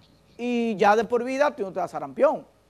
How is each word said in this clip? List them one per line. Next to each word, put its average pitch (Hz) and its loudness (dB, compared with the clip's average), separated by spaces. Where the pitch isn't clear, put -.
y 233 -2
ya 202 4
de 226 2
por 240 -2
vida 262 0
tú 208 -6
no 190 -8
te 185 -8
das 175 -4
sarampión. 156 0